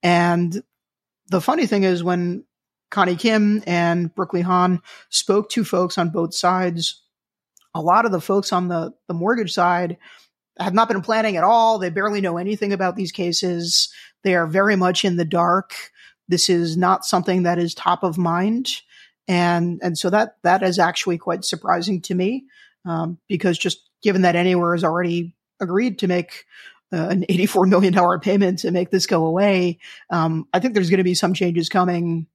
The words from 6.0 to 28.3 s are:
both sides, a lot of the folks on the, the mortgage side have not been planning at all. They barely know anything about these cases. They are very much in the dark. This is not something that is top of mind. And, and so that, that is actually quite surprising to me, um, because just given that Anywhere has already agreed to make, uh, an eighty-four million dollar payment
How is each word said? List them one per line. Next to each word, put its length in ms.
both 240
sides, 680
a 80
lot 240
of 60
the 80
folks 320
on 160
the, 240
the 80
mortgage 380
side 460
have 160
not 140
been 140
planning 340
at 80
all. 340
They 120
barely 300
know 180
anything 340
about 240
these 160
cases. 800
They 100
are 140
very 260
much 300
in 120
the 80
dark. 500
This 220
is 280
not 280
something 400
that 140
is 160
top 280
of 160
mind. 500
And, 540
and 140
so 140
that, 320
that 200
is 160
actually 400
quite 260
surprising 580
to 120
me, 320
um, 340
because 280
just 320
given 200
that 120
Anywhere 400
has 80
already 520
agreed 400
to 80
make, 360
uh, 180
an 200
eighty-four 380
million 260
dollar 260
payment 420